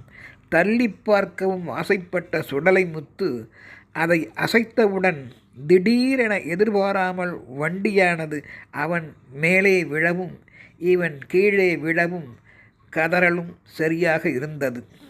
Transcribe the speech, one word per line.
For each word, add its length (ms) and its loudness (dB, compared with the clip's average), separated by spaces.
தள்ளி 400 2
பார்க்கவும் 800 -2
ஆசைப்பட்ட 720 -4
சுடலைமுத்து 1080 -2
அதை 420 0
அசைத்தவுடன், 920 0
திடீரென 760 4
எதிர்பாராமல் 1000 -2
வண்டியானது 840 0
அவன் 420 -4
மேலே 520 2
விழவும் 640 -2
இவன் 480 0
கீழே 500 2
விழவும் 600 -2
கதறலும் 680 0
சரியாக 680 0
இருந்தது. 560 -6